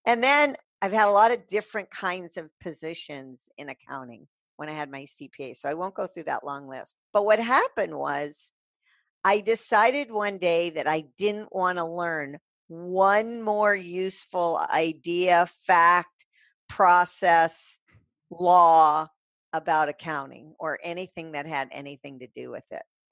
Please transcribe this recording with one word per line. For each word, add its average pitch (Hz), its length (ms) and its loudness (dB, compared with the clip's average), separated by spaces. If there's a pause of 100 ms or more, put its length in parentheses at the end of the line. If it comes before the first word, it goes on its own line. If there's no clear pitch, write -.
and 233 180 0
then 285 320 4 (240)
I've 190 120 -2
had 214 140 4
a 208 60 4
lot 214 180 6
of 240 160 -4
different 208 440 -6
kinds 180 460 -8
of 160 220 -12
positions 151 880 -14 (100)
in 147 100 -16
accounting 131 580 -16 (300)
when 151 140 -12
I - 20 -10
had 151 180 -10
my 139 140 -14
C 143 240 -16
P 135 220 -14
A. - 40 -16
So - 140 -10
I 147 60 -4
won't 185 200 -8
go 196 120 -8
through 170 180 -14
that 147 200 -6
long 139 240 -12
list. - 280 -16 (160)
But 208 140 2
what 214 120 4
happened 233 600 -2
was 147 540 -8 (720)
I 208 160 2
decided 226 720 2
one 208 280 -4
day 170 320 0
that 151 180 -6
I 156 140 0 (160)
didn't 208 360 -4
wanna 180 320 -2
learn 165 520 -6 (300)
one 196 720 2
more 208 320 2
useful 180 840 -4 (140)
idea, 170 760 2
fact, 175 800 2 (460)
process, 175 1120 2 (500)
law 165 800 6 (440)
about 156 380 0
accounting 143 680 -10
or 156 240 -6
anything 170 500 -12
that 147 120 -8
had 143 260 -6
anything 139 500 -16
to 127 60 -18
do 123 240 -16
with - 220 -14
it. - 100 -12 (300)